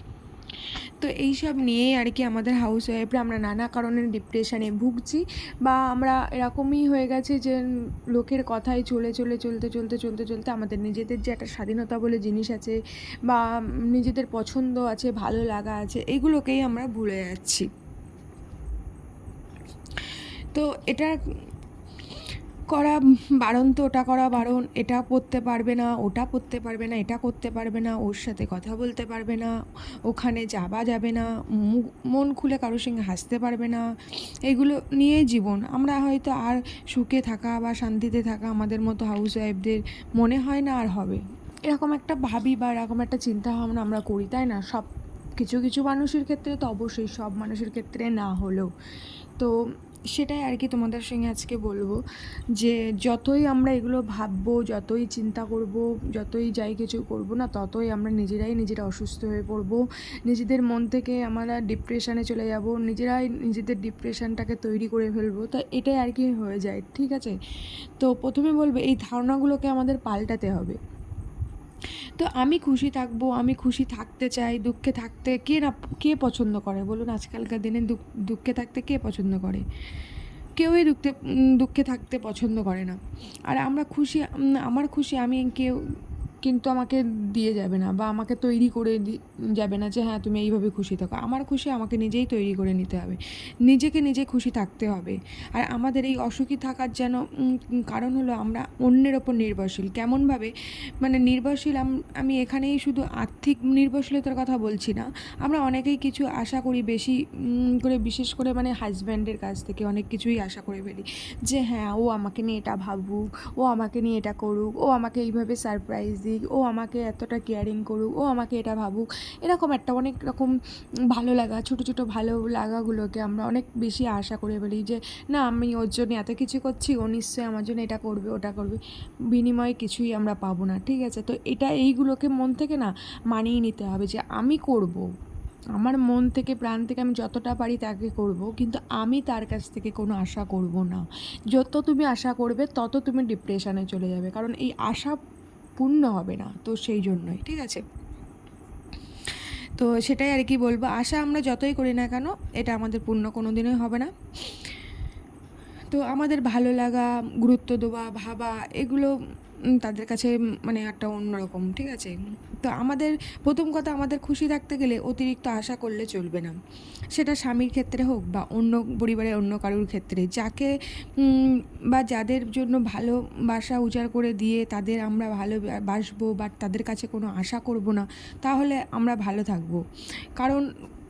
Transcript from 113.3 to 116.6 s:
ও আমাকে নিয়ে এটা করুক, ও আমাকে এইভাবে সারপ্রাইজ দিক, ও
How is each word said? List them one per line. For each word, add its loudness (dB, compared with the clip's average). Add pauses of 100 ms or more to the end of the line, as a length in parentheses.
ও 0 (120)
আমাকে -2
নিয়ে 2
এটা -4 (100)
করুক, 0 (120)
ও 6 (120)
আমাকে -2
এইভাবে 0 (100)
সারপ্রাইজ -4
দিক, -4 (200)
ও 2 (140)